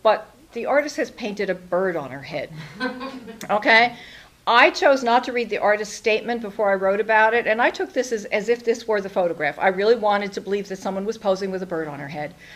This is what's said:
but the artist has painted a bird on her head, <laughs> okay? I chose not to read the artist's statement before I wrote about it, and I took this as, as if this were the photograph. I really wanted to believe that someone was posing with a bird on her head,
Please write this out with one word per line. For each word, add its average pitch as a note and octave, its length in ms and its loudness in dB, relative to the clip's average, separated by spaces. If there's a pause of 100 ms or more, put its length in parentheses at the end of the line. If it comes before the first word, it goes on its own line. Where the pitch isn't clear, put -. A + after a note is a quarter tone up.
but G#3+ 260 2 (260)
the A#3 120 -6
artist D4 320 0
has C#4+ 140 -4
painted G3+ 400 -6
a F3 40 -2
bird F3+ 400 -2
on C#3+ 140 -4
her C3+ 140 -12
head, C#3 260 -8 (300)
<laughs> B3 720 -10
okay? A3+ 440 4 (540)
I B3+ 200 6
chose C#4 340 2
not A#3+ 220 2
to B3+ 80 -6
read A#3+ 160 -2
the G#3 80 -2
artist's G#3 360 0
statement A#3 480 -2
before G3+ 300 -2
I G3 40 4
wrote G3 260 2
about A3 320 4
it, A#3 140 0
and A3 140 2
I C#4+ 80 4
took E4+ 220 -4
this B3+ 220 -2
as, G#3 120 -4
as G#3 220 -2
if A#3 160 0
this A#3 240 -2
were G#3 140 0
the F#3+ 80 -10
photograph. D#3+ 500 -2
I F#3 80 2
really G3+ 300 4
wanted G3+ 340 0
to G3 100 -6
believe G3 280 -4
that F#3+ 80 -8
someone F#3+ 260 -6
was G#3+ 140 -6
posing F#3+ 340 -2
with F#3 120 -6
a - 20 -6
bird D#3+ 240 -6
on C#3 100 -10
her C#3+ 80 -10
head, D3 260 -10 (220)